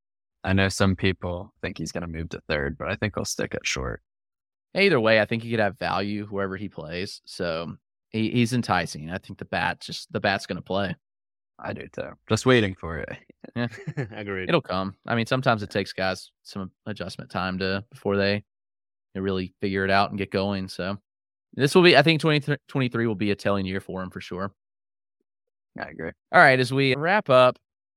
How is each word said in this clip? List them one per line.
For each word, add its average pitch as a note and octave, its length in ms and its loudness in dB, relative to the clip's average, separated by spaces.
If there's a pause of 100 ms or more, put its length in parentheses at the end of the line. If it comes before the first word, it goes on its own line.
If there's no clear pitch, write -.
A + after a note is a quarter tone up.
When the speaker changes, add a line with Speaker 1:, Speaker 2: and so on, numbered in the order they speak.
(440)
Speaker 1:
I F#2 80 0
know G2 160 4
some G2 260 2
people F2+ 680 -2
think - 160 -8
he's D#2+ 140 -6
gonna E2+ 140 -8
move E2 240 -6
to - 120 -10
third, C#2+ 360 -2
but C#2+ 100 -6
I G2 80 -2
think G#2+ 180 -2
he'll - 100 -4
stick - 300 -4
at - 120 -8
short. C2 360 -6 (720)
Speaker 2:
Either F3+ 260 4
way, A2 200 6
I G#2 40 4
think A2+ 180 -2
he A#2 80 -10
could A#2 80 0
have G2+ 200 0
value G2+ 480 -2
wherever G2 300 -4
he G2 120 -10
plays. F2 560 -8
So E2+ 520 -6 (340)
he, A2 200 -2
he's A#2+ 220 2
enticing. F2 580 -2
I F2+ 80 -6
think G2 200 -14
the - 80 -12
bat, F2+ 340 -2
just, - 320 -12
the A2 80 -4
bat's G2+ 260 0
gonna F2 160 -8
play. F#2+ 320 -4 (640)
Speaker 1:
I - 140 -10
do - 160 -12
too. - 240 -10 (160)
Just A2 180 2
waiting A2+ 280 6
for E2 240 -8
it. - 200 -10 (380)
Speaker 2:
Yeah. A#2+ 120 -2 (280)
Speaker 3:
<laughs> C3+ 160 -4
Agreed. G2+ 380 -6
Speaker 2:
It'll E3 100 4
come. F#2+ 340 -4 (120)
I - 100 -2
mean, A#2 100 0
sometimes B2+ 360 2
it G2 80 -10
takes G2 240 -2
guys F#2+ 360 -4 (120)
some F#2+ 280 -10 (140)
adjustment - 460 -10
time F#2 300 -4
to, G2 300 -2
before G2+ 260 -2
they, G2+ 280 0 (680)
they G2 60 -6
really F#2 400 -2
figure G2 240 0
it G2 60 0
out G2 200 4
and G#2 80 -6
get G2 120 -4
going. F#2+ 380 -2
So F#2+ 300 -6 (560)
this C#3+ 200 0
will F#3 80 8
be, E3+ 140 8
I C#3 60 10
think D#3+ 180 4
twenty D3+ 200 2 (280)
twenty-three A#2+ 380 0
will A2+ 100 0
be G#2 160 0
a - 40 2
telling G2+ 300 0
year F#2+ 140 -4
for F#2 220 -8
him F#2 80 -8
for F#2 100 -10
sure. F#2 320 -8 (1300)
Speaker 1:
I - 80 -10
agree. E2 240 -10 (200)
Speaker 2:
All F3 80 6
right. C3 200 8
As B2 120 0
we C3+ 220 2
wrap F3 360 0
up B2+ 280 8 (380)